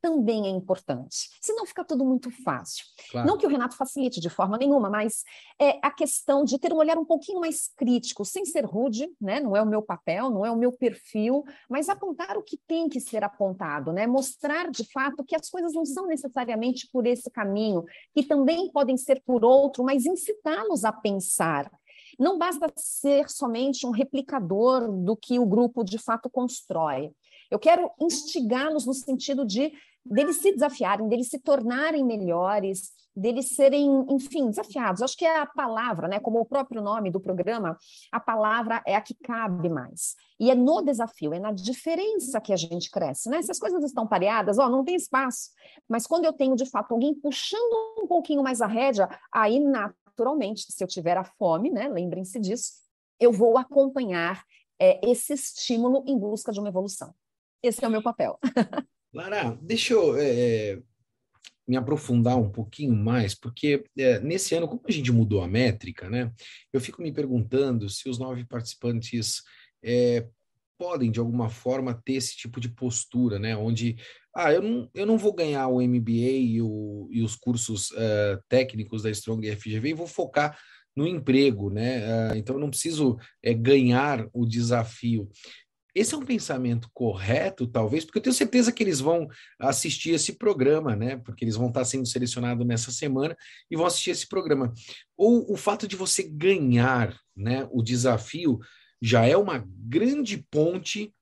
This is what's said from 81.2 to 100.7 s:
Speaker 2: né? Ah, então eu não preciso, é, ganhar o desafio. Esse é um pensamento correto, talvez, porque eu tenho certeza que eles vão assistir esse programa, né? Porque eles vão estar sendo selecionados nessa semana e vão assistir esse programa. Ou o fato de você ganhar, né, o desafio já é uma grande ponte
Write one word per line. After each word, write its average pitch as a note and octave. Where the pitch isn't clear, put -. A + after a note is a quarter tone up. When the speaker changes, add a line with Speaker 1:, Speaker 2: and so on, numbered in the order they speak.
Speaker 2:
né? A#2
Ah, A2+
então A2+
eu C#3
não D3
preciso, D3+
é, A#2+
ganhar B2+
o A#2+
desafio. A#2
Esse A3+
é -
um C4+
pensamento B2+
correto, A#2+
talvez, A#2
porque -
eu G#3+
tenho B3+
certeza B3
que -
eles F#3
vão D#3
assistir C#3
esse D#3+
programa, D3+
né? B2
Porque A#2
eles A2+
vão B2
estar B2
sendo B2+
selecionados A#2+
nessa A#2
semana B2+
e E3
vão E3
assistir F3
esse -
programa. C#3+
Ou A3
o -
fato G#3
de G3
você F#3
ganhar, C3
né, A#2
o A#2+
desafio B2
já A2+
é D3+
uma F3
grande G3
ponte F#3